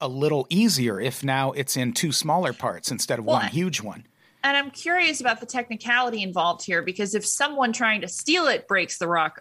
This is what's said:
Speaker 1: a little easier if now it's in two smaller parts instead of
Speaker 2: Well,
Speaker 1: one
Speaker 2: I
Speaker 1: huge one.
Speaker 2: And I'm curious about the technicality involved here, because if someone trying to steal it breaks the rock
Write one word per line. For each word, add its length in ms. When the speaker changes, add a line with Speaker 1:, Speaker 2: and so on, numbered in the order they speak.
Speaker 1:
a 80
little 420
easier 500
if 220
now 300
it's 240
in 160
two 200
smaller 400
parts 380
instead 300
of 40
Speaker 2:
Well, 120
Speaker 1:
one 100
Speaker 2:
I 20
Speaker 1:
huge 320
one. 260
Speaker 2:
And 120
I'm 160
curious 480
about 200
the 60
technicality 760
involved 420
here, 180
because 320
if 100
someone 480
trying 280
to 80
steal 400
it 180
breaks 320
the 100
rock 320